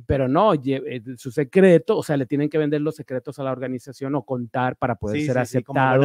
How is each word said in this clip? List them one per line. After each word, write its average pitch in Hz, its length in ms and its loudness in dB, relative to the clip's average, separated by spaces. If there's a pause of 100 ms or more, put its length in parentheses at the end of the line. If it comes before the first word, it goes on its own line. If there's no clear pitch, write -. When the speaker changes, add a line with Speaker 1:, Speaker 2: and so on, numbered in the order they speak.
Speaker 1:
pero 135 220 0
no, 180 260 4
lle-, 135 320 -2
eh, 123 160 -10 (160)
su 135 140 -12
secreto, 180 680 4
o 143 60 -4
sea, 151 140 -2
le 135 100 0
tienen 147 220 -2
que 160 100 -2
vender 151 220 0
los 151 140 -4
secretos 135 440 -10
a 143 40 -8
la 135 80 -4
organización 127 640 -8
o 139 80 -4
contar 123 540 -4
para - 180 -2
poder 107 260 -4
Speaker 2:
Sí, 151 60 -2
Speaker 1:
ser 127 200 0
Speaker 2:
sí, 127 100 -4
sí, 127 60 0
como 135 160 -4
buena 131 100 4 (160)